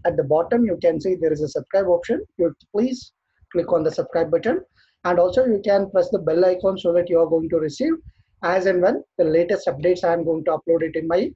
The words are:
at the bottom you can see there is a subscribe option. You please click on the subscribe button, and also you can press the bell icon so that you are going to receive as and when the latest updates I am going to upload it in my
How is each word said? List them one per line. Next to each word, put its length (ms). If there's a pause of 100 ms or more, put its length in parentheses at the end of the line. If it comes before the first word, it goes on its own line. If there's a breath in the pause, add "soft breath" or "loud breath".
at 140
the 60
bottom 420
you 160
can 180
see 140
there 180
is 80
a 80
subscribe 380
option. 360 (140)
You 180 (220)
please 360 (380)
click 220
on 100
the 100
subscribe 380
button, 300 (460)
and 120
also 280
you 180
can 260
press 200
the 80
bell 260
icon 320
so 160
that 160
you 100
are 80
going 220
to 80
receive 380 (500 soft breath)
as 220
and 140
when 220 (140)
the 80
latest 420
updates 380
I 80
am 100
going 220
to 80
upload 300
it 120
in 140
my 280